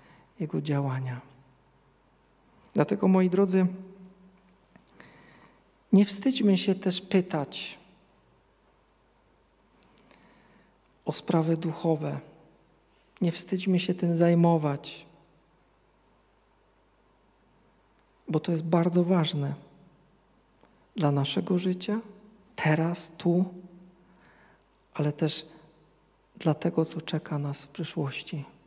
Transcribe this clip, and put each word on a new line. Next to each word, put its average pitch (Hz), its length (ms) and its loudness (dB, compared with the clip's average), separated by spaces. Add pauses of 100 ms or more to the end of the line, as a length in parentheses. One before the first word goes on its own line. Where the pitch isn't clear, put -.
(400)
jego 156 200 -4
działania. 131 600 -2 (1500)
Dlatego, 190 340 2
moi 185 220 4
drodzy, 185 360 2 (2250)
nie 202 120 8
wstydźmy 208 540 2
się 185 160 0
też 185 260 -2
pytać - 760 -2 (3250)
o 156 80 -6
sprawy 165 440 0
duchowe. 156 640 -4 (1000)
Nie 170 120 0
wstydźmy 185 460 0
się 180 160 0
tym 170 220 0
zajmować, 170 920 2 (3250)
bo 156 120 0
to 175 120 -2
jest 165 120 -2
bardzo 170 400 4
ważne 151 500 0 (1400)
dla 147 160 2
naszego 175 460 0
życia, 185 420 -4 (560)
teraz, 160 600 0
tu, 175 260 2 (1500)
ale 147 180 0
też 151 340 -2 (920)
dla 156 160 2
tego, 165 300 0
co 160 160 -8
czeka - 380 -6
nas 143 260 -6
w - 40 -20
przyszłości. 147 760 -8 (220)